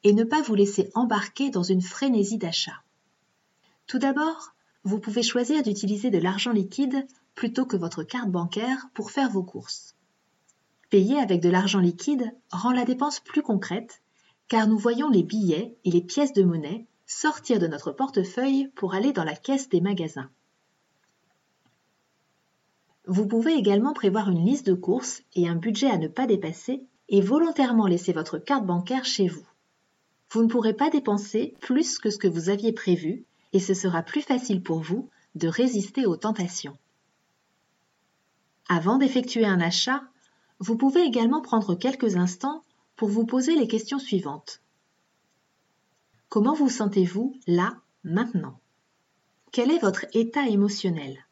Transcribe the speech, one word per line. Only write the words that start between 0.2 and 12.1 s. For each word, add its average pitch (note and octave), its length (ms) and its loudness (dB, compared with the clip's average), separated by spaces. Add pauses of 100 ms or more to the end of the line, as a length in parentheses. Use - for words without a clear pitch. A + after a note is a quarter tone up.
pas D4+ 160 2
vous A3+ 140 0
laisser G3 400 2
embarquer A3+ 540 0
dans F3+ 140 -2
une F#3 180 2
frénésie A3 560 0
d'achat. - 460 -6 (1040)
Tout B3+ 120 -2
d'abord, C#4+ 520 -2 (320)
vous G3+ 160 -2
pouvez A3+ 240 -2
choisir B3 400 0
d'utiliser G#3 460 -2
de G3 80 2
l'argent G3 340 0
liquide C4+ 560 0 (280)
plutôt A#3+ 300 -2
que G3+ 120 -4
votre E3 260 -4
carte A#3+ 260 -6
bancaire G#3 640 -4
pour - 180 -8
faire C4+ 180 0
vos F#3+ 140 -2
courses. - 520 -14 (960)
Payer G#3 300 6
avec F#3+ 200 2
de F3 80 2
l'argent F#3+ 320 2
liquide A3+ 560 0 (160)